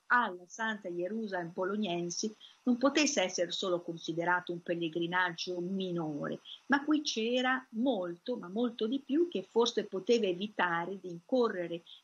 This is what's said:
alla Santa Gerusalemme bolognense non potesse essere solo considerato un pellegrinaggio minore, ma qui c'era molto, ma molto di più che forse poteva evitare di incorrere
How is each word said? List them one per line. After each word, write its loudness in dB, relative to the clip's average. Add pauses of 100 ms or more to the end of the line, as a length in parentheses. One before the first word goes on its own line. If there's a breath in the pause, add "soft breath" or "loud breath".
alla 2
Santa -4
Gerusalemme -4
bolognense -2 (280 loud breath)
non 2
potesse 4
essere 0
solo 0
considerato -2
un -8
pellegrinaggio -2
minore, -4 (260 loud breath)
ma 2
qui 2
c'era 0
molto, -2
ma -10
molto 0
di -2
più 2
che -4
forse 2
poteva 2
evitare -2
di -10
incorrere 0 (200 loud breath)